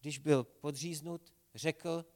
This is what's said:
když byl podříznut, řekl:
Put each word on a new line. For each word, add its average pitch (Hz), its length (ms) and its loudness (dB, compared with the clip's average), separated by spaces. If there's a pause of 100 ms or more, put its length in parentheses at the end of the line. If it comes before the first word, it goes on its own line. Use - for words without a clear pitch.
když 143 160 -4
byl 139 260 4
podříznut, 156 880 -6 (220)
řekl: 165 500 -2 (100)